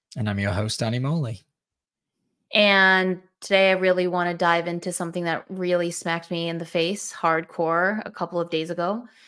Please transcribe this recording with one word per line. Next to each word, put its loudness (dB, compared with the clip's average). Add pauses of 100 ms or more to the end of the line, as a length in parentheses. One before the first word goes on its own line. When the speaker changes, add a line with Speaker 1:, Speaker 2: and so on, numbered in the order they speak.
(160)
Speaker 1:
And -4
I'm -2
your -2
host, -4
Danny -2
Moley. -4 (1120)
Speaker 2:
And 4 (200)
today 4
I 6
really 2
wanna 0
dive 2
into -6
something -4
that -2
really 0
smacked -4
me -4
in -6
the -8
face -2
hardcore -2
a -12
couple -6
of -4
days -4
ago. -4 (220)